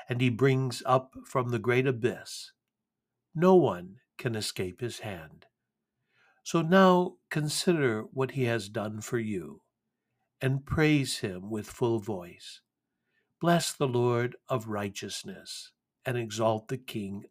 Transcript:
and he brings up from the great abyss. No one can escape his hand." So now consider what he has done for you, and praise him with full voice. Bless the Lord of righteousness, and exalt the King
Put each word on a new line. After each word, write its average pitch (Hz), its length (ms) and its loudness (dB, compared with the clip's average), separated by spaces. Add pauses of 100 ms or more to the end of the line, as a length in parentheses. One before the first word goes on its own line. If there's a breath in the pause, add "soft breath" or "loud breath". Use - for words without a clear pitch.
and 123 120 -2
he 127 80 4
brings 131 580 2
up 127 260 2 (120)
from 123 240 -2
the 120 100 -2
great 123 300 2
abyss. 113 640 -4 (840)
No 180 220 6
one 95 400 2 (200)
can 117 200 -4
escape 98 440 -6
his 117 200 -8
hand." 82 460 -12 (960)
So 165 200 0
now 180 540 6 (120)
consider 147 760 0
what 131 280 -4
he 135 140 -2
has 113 240 0
done 107 320 -6
for 120 180 -4
you, 107 440 -6 (800)
and 135 240 -2
praise 151 540 2
him 95 320 -8
with 107 180 -6
full 117 300 0
voice. 95 600 -10 (800)
Bless 170 320 2
the 143 160 0
Lord 120 480 0 (120)
of 113 200 -4
righteousness, 101 1040 -10 (320)
and 123 120 -4
exalt 110 520 -2
the 131 100 -6
King 101 520 -10